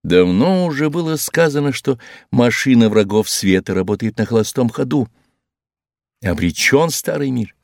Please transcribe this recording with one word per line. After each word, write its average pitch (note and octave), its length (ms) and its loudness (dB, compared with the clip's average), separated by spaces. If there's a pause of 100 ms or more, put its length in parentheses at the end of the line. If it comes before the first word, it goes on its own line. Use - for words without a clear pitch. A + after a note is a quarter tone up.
Давно F#2 640 2
уже D3+ 240 -2
было D#3+ 240 -4
сказано, D3 580 0
что B2+ 280 -4 (320)
машина A#2+ 560 4
врагов G#2 420 0
света F#2 420 0
работает G#2 460 -4
на A2 80 -2
холостом A#2 440 0
ходу. C3+ 380 -2 (1160)
Обречён F#2 680 0
старый C#3+ 400 -4
мир. A#2 340 -6